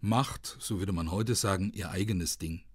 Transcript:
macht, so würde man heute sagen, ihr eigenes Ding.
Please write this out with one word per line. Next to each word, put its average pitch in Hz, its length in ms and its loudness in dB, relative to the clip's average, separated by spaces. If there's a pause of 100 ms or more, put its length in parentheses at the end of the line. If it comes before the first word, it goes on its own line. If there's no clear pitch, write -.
macht, 120 580 0
so 98 200 -2
würde 98 120 0
man 82 180 0
heute 110 240 2
sagen, 98 380 2
ihr 90 180 -6
eigenes 92 460 0
Ding. 82 240 -4 (140)